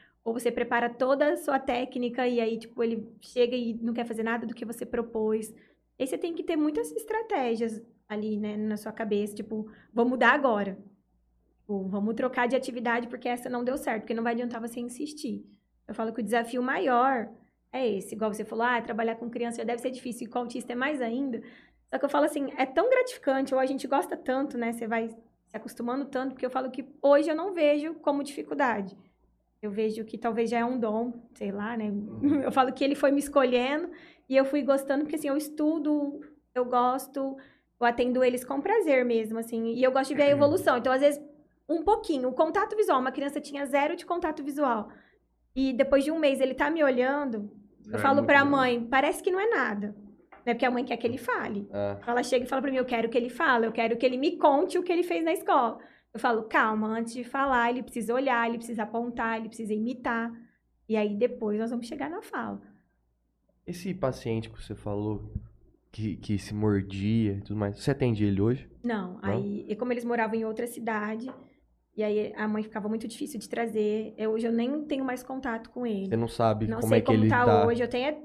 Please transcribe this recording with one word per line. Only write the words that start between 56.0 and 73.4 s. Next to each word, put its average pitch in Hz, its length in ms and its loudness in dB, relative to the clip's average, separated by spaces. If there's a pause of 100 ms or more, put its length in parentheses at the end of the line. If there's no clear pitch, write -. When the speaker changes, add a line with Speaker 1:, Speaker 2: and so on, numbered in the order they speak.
Speaker 1:
Eu 220 60 -12
falo, 220 240 0
"Calma, 220 440 2
antes 226 260 -4
de 247 120 -8
falar, 254 460 2
ele 247 120 -4
precisa 226 300 -4
olhar, 247 340 2
ele 233 100 -2
precisa 233 260 -6
apontar, 233 540 -4
ele 220 120 -8
precisa 214 240 -6
imitar. 233 580 -2 (560)
E 220 80 0
aí 208 200 0
depois 220 440 -2
nós 233 120 -4
vamos 240 160 -6
chegar 277 220 -8
na 359 120 -8
fala." 220 400 -8 (1040)
Speaker 3:
Esse 175 280 -6
paciente 113 560 -4
que - 140 -16
você 107 120 -12
falou, 104 580 -6 (580)
que, 107 260 -4
que 104 200 -2
se - 160 -10
mordia 104 800 0
e 98 80 -6
tudo 101 160 -8
mais, 101 240 -2
você 147 100 0
atende 117 320 0
ele 101 160 4
hoje? 120 300 0 (140)
Speaker 1:
Não, 196 300 -4
Speaker 3:
Não? - 100 -16
Speaker 1:
aí, 196 440 -4
e 214 80 -4
como 247 160 -4
eles 233 140 -4
moravam 233 300 0
em 226 100 -2
outra 220 220 -4
cidade, 226 640 -6 (680)
e 214 60 0
aí 208 320 0
a 214 120 -4
mãe 214 140 0
ficava 214 260 -6
muito 226 200 -2
difícil - 320 -8
de - 100 -12